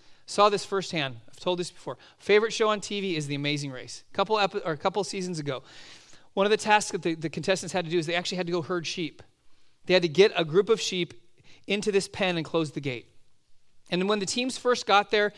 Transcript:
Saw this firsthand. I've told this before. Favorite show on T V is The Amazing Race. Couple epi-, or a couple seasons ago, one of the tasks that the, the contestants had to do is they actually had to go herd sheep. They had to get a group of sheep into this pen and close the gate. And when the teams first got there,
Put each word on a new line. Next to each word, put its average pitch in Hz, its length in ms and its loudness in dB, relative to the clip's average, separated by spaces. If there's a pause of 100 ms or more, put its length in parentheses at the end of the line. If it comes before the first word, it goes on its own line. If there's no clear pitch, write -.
(240)
Saw 208 240 4
this 202 160 0
firsthand. 156 520 -4 (120)
I've - 100 -20
told 180 200 -2
this 180 120 -6
before. - 280 -12 (180)
Favorite 208 380 4
show 214 160 2
on 208 100 -2
T 202 220 -6
V 190 120 -2
is 151 120 -4
The 143 80 -4
Amazing 143 380 -4
Race. - 320 -14 (100)
Couple 208 240 0
epi-, 202 260 0
or 175 80 -2
a 147 60 -6
couple 190 260 -2
seasons 185 340 -6
ago, 143 240 -6 (680)
one 196 140 2
of 208 40 2
the 214 60 6
tasks 214 360 4
that 185 100 -6
the, 165 120 -2
the 160 140 -8
contestants 185 460 -2
had 180 100 0
to 156 60 -8
do 175 80 0
is 156 80 -2
they 170 80 -4
actually 180 240 -4
had 180 80 -2
to 170 60 -4
go 175 100 -2
herd 175 240 -4
sheep. - 360 -8 (600)
They 180 80 2
had 180 100 6
to 170 60 0
get 185 260 8
a 170 120 2
group 185 240 2
of 220 100 4
sheep 180 320 -4 (540)
into 208 260 -2
this 190 160 2
pen 180 300 -2
and 151 80 -4
close 160 240 -2
the 147 100 -8
gate. 127 300 -8 (800)
And 180 180 0
when 214 100 0
the 190 80 -4
teams 247 300 -4
first - 300 0
got 202 240 4
there, 208 280 2